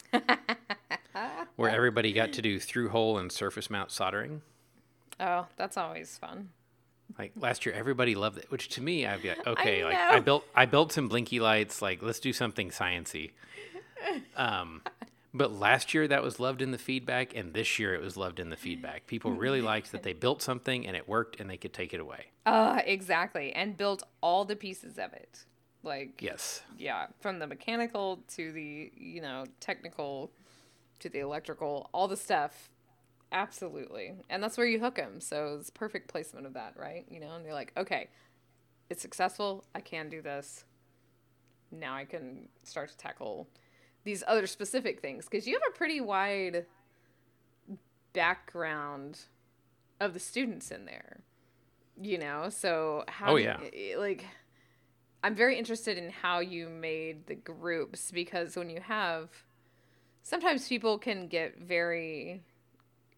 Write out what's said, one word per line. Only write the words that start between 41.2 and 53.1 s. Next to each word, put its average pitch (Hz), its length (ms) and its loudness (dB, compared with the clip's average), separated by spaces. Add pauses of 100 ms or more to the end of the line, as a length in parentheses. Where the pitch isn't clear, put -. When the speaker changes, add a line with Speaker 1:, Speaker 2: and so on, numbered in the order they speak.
Speaker 1:
Now 147 240 -8
I 135 100 -8
can 131 440 -12 (140)
start 151 280 -8
to - 60 -20
tackle - 500 -8 (580)
these 208 220 -4
other 214 200 6
specific 214 540 -2
things." 139 260 -8
'Cause - 200 -2
you 262 80 0
have 605 80 2 (100)
a - 40 -16
pretty 311 240 0
wide 190 640 2 (1500)
background 151 1040 -2 (800)
of 190 140 2
the 180 60 -10
students - 520 -4
in - 140 -12
there, - 360 -16 (800)
you 196 180 -2
know? 151 320 -4
So 160 580 0
how 202 260 4